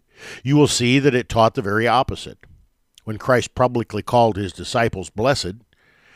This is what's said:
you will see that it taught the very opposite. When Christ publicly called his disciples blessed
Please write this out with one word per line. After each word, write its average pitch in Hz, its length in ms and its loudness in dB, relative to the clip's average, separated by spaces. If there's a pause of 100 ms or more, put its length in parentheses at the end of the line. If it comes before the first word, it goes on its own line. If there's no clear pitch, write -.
(440)
you 135 120 0
will 147 120 6
see 123 320 2
that 135 160 2
it 120 120 -2
taught 113 280 2
the 123 80 -6
very 107 240 0
opposite. 113 500 -2 (640)
When 110 140 -10
Christ - 380 0
publicly 120 480 -2
called 117 320 2
his 95 180 -6
disciples 95 560 -4
blessed 110 460 -2 (600)